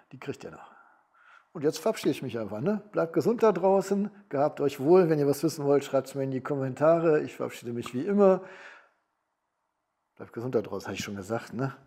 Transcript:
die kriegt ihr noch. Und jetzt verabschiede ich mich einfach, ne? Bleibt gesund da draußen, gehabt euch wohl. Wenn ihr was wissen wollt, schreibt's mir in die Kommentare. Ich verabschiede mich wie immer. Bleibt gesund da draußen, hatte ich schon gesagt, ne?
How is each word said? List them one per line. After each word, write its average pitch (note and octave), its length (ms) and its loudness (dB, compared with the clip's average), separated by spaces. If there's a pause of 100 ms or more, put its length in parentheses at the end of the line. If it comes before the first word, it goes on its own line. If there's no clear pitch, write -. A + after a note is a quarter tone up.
(120)
die B2+ 80 -18
kriegt - 240 -10
ihr E2+ 60 -14
noch. - 200 -20 (800)
Und D3 120 -6
jetzt D#3 140 0
verabschiede G#3+ 320 -2
ich C3+ 100 -2
mich A#2 180 -6
einfach, G#2+ 220 -6
ne? G3+ 220 -2 (100)
Bleibt E3 220 -2
gesund G3 280 0
da A3 100 8
draußen, F#3+ 580 2 (180)
gehabt D3 320 0
euch C#3+ 180 0
wohl. E3+ 300 6
Wenn D#3 100 2
ihr C#3+ 80 2
was C#3+ 160 0
wissen D3+ 220 -2
wollt, C#3+ 180 4
schreibt's C3+ 320 -2
mir C#3 100 -4
in C3+ 60 -4
die C3 120 -4
Kommentare. D3+ 800 2
Ich B2+ 140 -10
verabschiede B2 360 -8
mich A#2+ 220 -8
wie C3 100 -4
immer. G3 380 4 (1700)
Bleibt G#2+ 180 -18
gesund B2 200 -6
da A2+ 60 2
draußen, F#2+ 280 -8
hatte F#2+ 100 -8
ich - 60 -8
schon G#2 120 -10
gesagt, G2 380 -8
ne? C3 200 -4 (120)